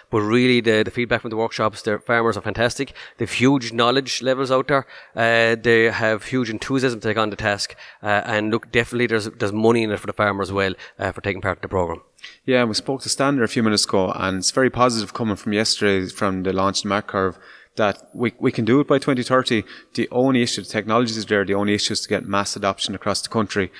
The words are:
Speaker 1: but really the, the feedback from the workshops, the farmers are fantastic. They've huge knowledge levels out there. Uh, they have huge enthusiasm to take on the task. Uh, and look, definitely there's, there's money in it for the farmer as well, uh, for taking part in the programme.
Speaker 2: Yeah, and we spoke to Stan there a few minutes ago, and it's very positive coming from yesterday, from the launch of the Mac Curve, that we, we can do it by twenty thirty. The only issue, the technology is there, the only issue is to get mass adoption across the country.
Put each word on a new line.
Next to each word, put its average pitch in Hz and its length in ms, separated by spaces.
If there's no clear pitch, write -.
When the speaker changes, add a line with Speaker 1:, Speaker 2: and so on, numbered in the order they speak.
Speaker 1:
but 113 120
really 123 400
the, 110 220
the 113 80
feedback 117 300
from 117 100
the 110 60
workshops, 110 440
the 107 180
farmers 113 380
are 98 40
fantastic. 117 520
They've 117 120
huge 123 440
knowledge 120 480
levels 131 300
out 131 180
there. 139 160
Uh, 117 460
they 113 300
have 110 340
huge 127 240
enthusiasm 120 520
to 113 80
take 104 80
on 107 120
the 101 60
task. 101 400
Uh, 104 240
and 107 260
look, 113 200
definitely 120 360
there's, 107 180
there's 107 260
money 113 320
in 107 80
it 101 80
for - 80
the 101 60
farmer 101 300
as 95 100
well, 98 220
uh, 101 120
for - 80
taking 98 220
part 92 160
in - 60
the - 40
programme. 90 360
Speaker 2:
Yeah, 127 160
and 120 80
we 104 60
spoke - 260
to - 80
Stan 139 260
there 123 80
a 110 60
few 120 140
minutes 107 200
ago, 95 280
and 95 260
it's 92 140
very 131 180
positive 117 440
coming 110 220
from - 160
yesterday, 104 560
from 92 360
the 92 100
launch 95 240
of - 60
the 104 60
Mac 101 180
Curve, 95 300
that 101 380
we, 117 240
we 127 140
can 117 140
do 123 140
it 143 80
by 143 120
twenty 127 240
thirty. 123 400
The 117 160
only 127 320
issue, 117 180
the 95 80
technology 110 480
is 104 80
there, 101 180
the 98 120
only 101 180
issue 104 200
is - 80
to - 60
get 101 160
mass 101 320
adoption 101 380
across 95 300
the - 60
country. 101 500